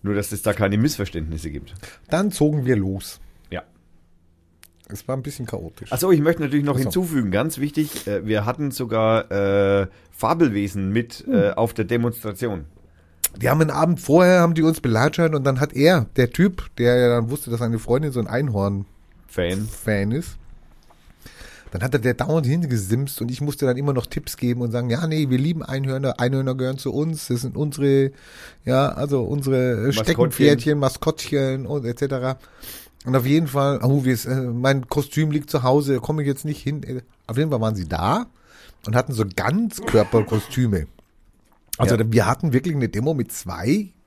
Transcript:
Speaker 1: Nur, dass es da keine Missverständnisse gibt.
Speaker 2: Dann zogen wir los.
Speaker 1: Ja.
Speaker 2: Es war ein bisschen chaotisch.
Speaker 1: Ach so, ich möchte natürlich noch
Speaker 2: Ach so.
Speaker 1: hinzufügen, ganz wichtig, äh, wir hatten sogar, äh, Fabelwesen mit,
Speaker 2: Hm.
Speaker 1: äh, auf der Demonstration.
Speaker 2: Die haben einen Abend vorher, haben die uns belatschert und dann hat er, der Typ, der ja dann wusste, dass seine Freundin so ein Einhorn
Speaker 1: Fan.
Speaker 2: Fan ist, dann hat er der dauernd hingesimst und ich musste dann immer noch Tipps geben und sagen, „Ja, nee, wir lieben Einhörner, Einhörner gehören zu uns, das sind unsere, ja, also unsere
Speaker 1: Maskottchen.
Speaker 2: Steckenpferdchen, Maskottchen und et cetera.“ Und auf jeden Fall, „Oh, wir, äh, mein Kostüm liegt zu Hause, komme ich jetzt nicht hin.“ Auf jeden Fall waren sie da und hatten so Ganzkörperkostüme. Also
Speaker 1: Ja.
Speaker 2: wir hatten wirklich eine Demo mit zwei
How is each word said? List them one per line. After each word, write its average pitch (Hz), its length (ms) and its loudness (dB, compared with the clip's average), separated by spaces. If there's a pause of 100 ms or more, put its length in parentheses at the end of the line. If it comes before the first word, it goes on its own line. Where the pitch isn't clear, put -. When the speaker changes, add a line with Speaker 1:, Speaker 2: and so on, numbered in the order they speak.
Speaker 1:
Nur, 101 120 -2
dass 101 180 -4
es 104 100 -8
da 107 120 0
keine 104 240 2
Missverständnisse 80 720 -4
gibt. 73 240 -12 (340)
Speaker 2:
Dann 190 220 0
zogen 151 360 0
wir 127 100 2
los. 95 440 -4 (300)
Speaker 1:
Ja. 90 120 -8 (1300)
Speaker 2:
Es - 200 -14
war 131 80 -4
ein 131 60 -6
bisschen 135 240 -10
chaotisch. - 460 -12
Speaker 1:
Ach 120 60 -2
so, 190 120 2
ich 160 100 8
möchte 165 220 2
natürlich 143 220 0
noch 143 100 0
Speaker 2:
Ach 123 40 0
so. 135 60 0
Speaker 1:
hinzufügen, 151 460 0
ganz 127 280 0
wichtig, 147 480 -4
äh, 101 200 -4
wir 107 200 0
hatten 139 240 -2
sogar, 113 600 0
äh, 98 560 2 (240)
Fabelwesen 104 800 0
mit, 117 360 -2
Speaker 2:
Hm. 262 80 0
Speaker 1:
äh, 101 160 4
auf 113 240 0
der 110 100 -2
Demonstration. 117 800 -4 (720)
Speaker 2:
Die 120 140 0
haben 151 100 2
einen 156 100 4
Abend 160 300 2
vorher, 180 400 6
haben 170 140 4
die 160 80 2
uns 160 180 2
belatschert 147 540 2
und 139 100 -2
dann 135 160 0
hat 147 140 0
er, 143 320 4 (100)
der 123 140 4
Typ, - 480 0
der 123 180 4
ja 123 140 4
dann 117 200 0
wusste, 139 200 -8
dass 117 100 -2
seine 117 180 -2
Freundin 135 320 0
so 123 100 -4
ein 104 60 -2
Einhorn 101 600 -2 (420)
Speaker 1:
Fan. 92 400 -2
Speaker 2:
Fan 104 440 -2
ist, 160 240 -4 (1300)
dann 92 120 -6
hat 127 120 -2
er 127 60 2
der 120 140 2
dauernd 151 320 0
hingesimst 127 760 0
und 120 80 -4
ich 127 100 -8
musste 143 260 -2
dann 123 100 2
immer 143 160 -2
noch 123 140 -2
Tipps - 300 -8
geben 123 240 0
und 117 120 -2
sagen, 120 180 -2
„Ja, 165 160 0
nee, 156 240 0
wir 127 80 4
lieben 160 240 0
Einhörner, 135 560 -4
Einhörner 131 380 0
gehören 131 220 -4
zu - 140 -4
uns, 156 360 -4
das 123 140 -2
sind 127 140 -6
unsere, 139 540 2 (540)
ja, 131 240 2
also 139 340 -2
unsere 131 540 0
Speaker 1:
Maskottchen. 120 160 0
Speaker 2:
Steckenpferdchen, 147 880 4
Maskottchen 135 840 -2
und 143 180 -6
et 120 160 -6
cetera.“ 131 380 -2 (680)
Und 127 80 0
auf 123 100 4
jeden 151 220 4
Fall, 139 380 0
„Oh, 135 200 4
wir, 127 220 2
äh, 131 140 -2 (100)
mein 131 380 0
Kostüm 151 420 0
liegt 147 200 -2
zu 135 120 0
Hause, 135 380 2
komme 151 220 -2
ich 139 60 -2
jetzt 139 160 -4
nicht 151 160 -6
hin.“ 131 420 -6 (260)
Auf 113 100 -2
jeden 156 120 2
Fall 123 100 0
waren 110 160 0
sie 87 120 -6
da 101 380 0 (580)
und 110 120 0
hatten 123 160 0
so 110 120 0 (120)
Ganzkörperkostüme. 113 1500 0 (880)
Also 95 180 4
Speaker 1:
Ja. 113 160 2
Speaker 2:
wir 107 140 6
hatten 131 260 0
wirklich 147 220 2
eine 127 140 0
Demo 135 260 -2
mit 127 180 -2
zwei 180 580 -2 (160)